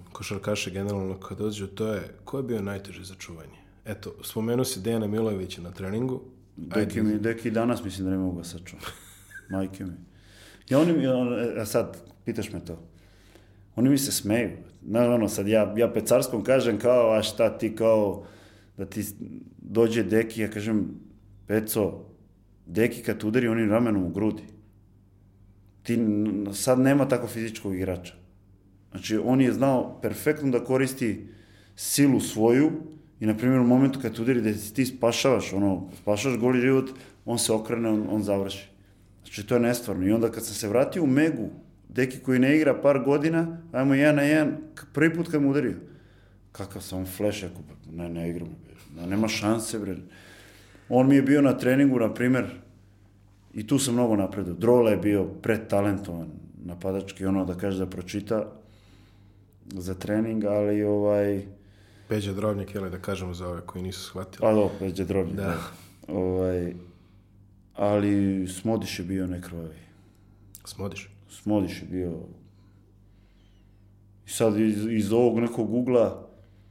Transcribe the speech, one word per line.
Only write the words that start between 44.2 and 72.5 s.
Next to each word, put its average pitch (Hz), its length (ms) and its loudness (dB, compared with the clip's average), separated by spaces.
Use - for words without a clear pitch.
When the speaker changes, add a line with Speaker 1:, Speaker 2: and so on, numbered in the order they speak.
Speaker 2:
jedan, 147 360 2
k-, - 180 -18
prvi 160 220 2
put 165 160 -4
kad 151 100 2
mu 139 80 4
udario. 135 240 0
Kakav 95 300 -12
sam 92 240 -8
flash, 101 380 -4
ako, 87 180 -12
ne, 85 180 -8
ne 85 200 -4
igram, 85 180 -6
ne, 85 120 -10
nema 104 200 0
šanse, 110 520 -2
bre. 95 160 -6
On 127 200 6
mi 139 60 8
je 135 60 8
bio 143 200 6
na 127 160 4
treningu, 131 420 4
na 110 140 2
primjer, 123 320 2
i 107 140 -8
tu 139 120 2
sam 131 140 0
mnogo 117 220 4
napredao. 95 380 -2
Drole 113 380 6
je 98 60 4
bio 101 260 2
pretalentovan 101 840 0
napadački, 95 600 -6
ono, 95 200 2
da 90 100 -4
kaže 95 240 -4
da 92 100 -4
pročita 104 640 -6
za 92 300 -8
trening, 107 500 -2
ali, 104 380 2
ovaj... 104 580 2
Speaker 1:
Peđa 101 260 -4
Drobnjak, 101 420 -4
jel, 95 140 -4
da 90 100 -8
kažemo 90 340 -6
za 87 140 -8
ove 85 140 -8
koji 90 220 -10
nisu 92 180 -8
shvatili. - 380 -12
Speaker 2:
Pa 110 140 4
dobro, 104 260 4
Peđa 92 260 -4
Drobnjak, 90 320 0
Speaker 1:
Da. 98 60 -4
Speaker 2:
da. 85 140 -2
Ovaj, 92 640 -2
ali 101 720 2
Smodiš 107 520 -4
je 87 60 -8
bio 92 220 -2
nekrvavi. 87 480 -10
Speaker 1:
Smodiš? - 440 -10
Speaker 2:
Smodiš 101 520 -2
je - 60 -14
bio... 90 240 -4